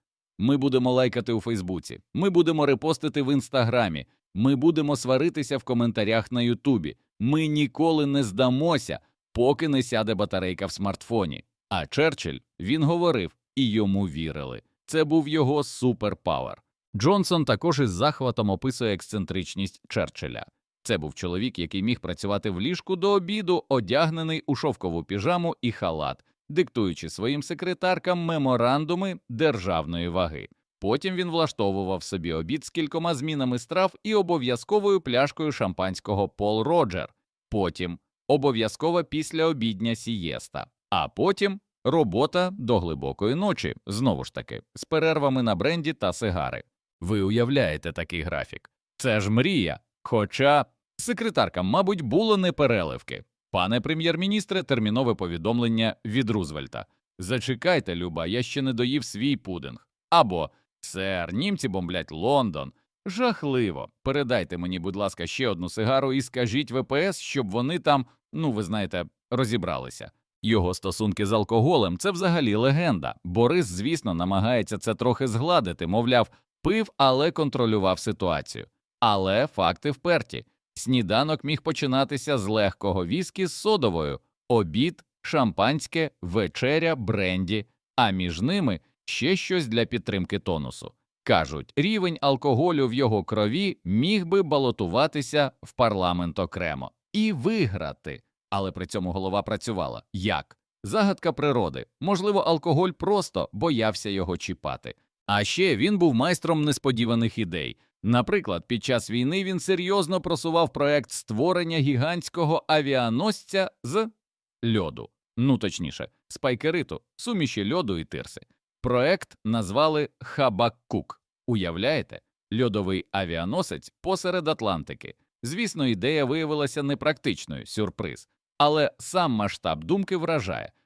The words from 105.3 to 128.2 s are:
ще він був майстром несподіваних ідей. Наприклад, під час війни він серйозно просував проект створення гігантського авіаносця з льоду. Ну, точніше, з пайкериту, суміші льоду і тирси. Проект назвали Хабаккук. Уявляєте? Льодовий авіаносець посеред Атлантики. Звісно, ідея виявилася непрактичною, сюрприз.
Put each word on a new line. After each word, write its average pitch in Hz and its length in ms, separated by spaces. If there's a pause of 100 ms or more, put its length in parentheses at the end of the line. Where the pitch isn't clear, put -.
ще 170 320
він 185 220
був 170 160
майстром 156 500
несподіваних 117 760
ідей. 82 400 (260)
Наприклад, 113 640
під 117 160
час 120 280
війни 139 320
він 185 160
серйозно 185 640
просував 165 520
проект 147 380
створення 165 640
гігантського 151 920
авіаносця 147 1040 (120)
з 208 260 (560)
льоду. 80 440 (280)
Ну, 127 200
точніше, 90 500 (200)
з - 100
пайкериту, 143 640 (140)
суміші 135 580
льоду 117 240
і 78 80
тирси. - 360 (400)
Проект 127 640
назвали 117 640 (100)
Хабаккук. - 1040 (260)
Уявляєте? 107 760 (320)
Льодовий 104 580
авіаносець 90 920
посеред 180 460
Атлантики. 92 680 (280)
Звісно, 156 440
ідея 131 380
виявилася 147 580
непрактичною, 135 800
сюрприз. 90 640 (280)